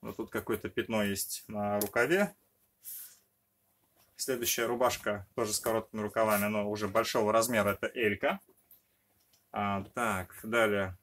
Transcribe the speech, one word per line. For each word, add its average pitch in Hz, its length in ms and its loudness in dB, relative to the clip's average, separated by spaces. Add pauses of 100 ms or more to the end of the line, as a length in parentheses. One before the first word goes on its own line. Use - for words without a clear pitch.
Вот 107 140 -10
тут 110 160 -8
какое-то 110 380 -4
пятно 110 340 -2
есть 98 460 -4
на 104 320 -2
рукаве. 135 520 2 (1800)
Следующая 120 500 -2
рубашка 117 720 0
тоже 107 180 -2
с - 60 -2
короткими 110 420 -2
рукавами, 104 440 2
но 104 240 -2
уже 104 180 -2
большого 107 460 2
размера, 113 380 4
это 104 220 -2
Элька. 127 460 0 (1120)
А, 101 320 -2 (100)
так, 104 480 -2
далее. 104 600 2